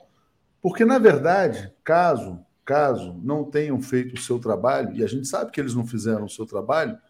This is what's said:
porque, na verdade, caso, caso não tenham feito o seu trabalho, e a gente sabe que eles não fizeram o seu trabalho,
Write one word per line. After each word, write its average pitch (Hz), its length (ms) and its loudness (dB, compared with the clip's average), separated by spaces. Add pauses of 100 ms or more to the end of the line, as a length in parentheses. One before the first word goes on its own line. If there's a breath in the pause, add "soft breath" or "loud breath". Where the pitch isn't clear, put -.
(600)
porque, 190 240 2
na 262 120 6
verdade, 165 720 4 (120)
caso, 139 560 2 (240)
caso 117 600 0
não 147 200 -2
tenham 143 380 -2
feito 127 320 -2
o 123 60 -10
seu 123 200 -4
trabalho, 117 560 0
e 113 80 -2
a 104 40 2
gente 135 200 -6
sabe - 240 -6
que - 80 -6
eles 127 160 -4
não 120 100 -2
fizeram 110 400 -4
o 101 40 -10
seu - 160 -10
trabalho, 117 520 -2 (120)